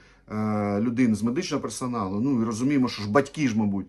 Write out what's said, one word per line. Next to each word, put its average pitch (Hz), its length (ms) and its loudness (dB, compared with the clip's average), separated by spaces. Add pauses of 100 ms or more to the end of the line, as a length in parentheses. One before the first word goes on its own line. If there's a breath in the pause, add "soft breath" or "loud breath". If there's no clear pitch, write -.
(300 soft breath)
е, 107 500 0
людини 117 340 2
з 98 80 -2
медичного 135 400 -2
персоналу. 113 580 -4
Ну, 127 220 2
і - 20 0
розуміємо, 123 440 2
що - 140 -8
ж 104 80 -4
батьки 139 380 2
ж, 107 100 0
мабуть. 101 300 0